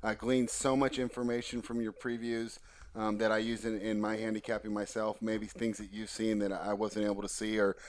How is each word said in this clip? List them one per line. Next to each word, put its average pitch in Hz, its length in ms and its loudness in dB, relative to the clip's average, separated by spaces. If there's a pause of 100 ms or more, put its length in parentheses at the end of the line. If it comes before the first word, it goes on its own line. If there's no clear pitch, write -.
I 110 120 2
gleaned 123 340 4
so 135 260 2
much 135 240 4
information 120 640 -2
from 117 200 -2
your 110 120 -2
previews, 117 680 -2 (360)
um, 107 240 0
that 110 120 6
I 110 60 4
use 110 260 0
in, 113 160 0
in 107 220 0
my 107 160 0
handicapping 110 560 -2
myself. 107 480 -2
Maybe 110 240 0
things 107 320 -2
that 101 160 -10
you've 107 160 -8
seen 110 300 2
that 101 120 2
I 95 220 -2
wasn't 104 320 0
able 101 160 0
to 101 80 -4
see, 110 300 0
or 98 160 4 (140)